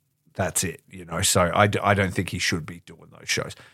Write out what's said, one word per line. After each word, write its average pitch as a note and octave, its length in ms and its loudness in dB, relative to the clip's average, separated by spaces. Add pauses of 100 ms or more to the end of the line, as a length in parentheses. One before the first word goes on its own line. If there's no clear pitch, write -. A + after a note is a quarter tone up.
(360)
that's F2+ 280 -2
it, E2 260 -6
you F#2 160 -16
know? E2+ 160 -4
So F2+ 320 4
I G#2 140 6
d-, G2+ 140 0
I G2+ 120 4
don't F#2+ 200 0
think F2+ 160 -2
he F2 100 -6
should D#2+ 260 -2
be E2+ 200 -14
doing E2 220 -20 (100)
those - 120 -16
shows. - 260 -2 (180)